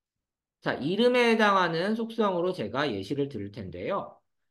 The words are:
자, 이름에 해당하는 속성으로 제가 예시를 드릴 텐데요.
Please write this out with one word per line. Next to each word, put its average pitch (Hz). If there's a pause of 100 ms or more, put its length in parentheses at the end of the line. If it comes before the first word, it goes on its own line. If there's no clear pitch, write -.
(640)
자, 139
이름에 233
해당하는 196
속성으로 202
제가 131
예시를 135
드릴 101
텐데요. 104 (320)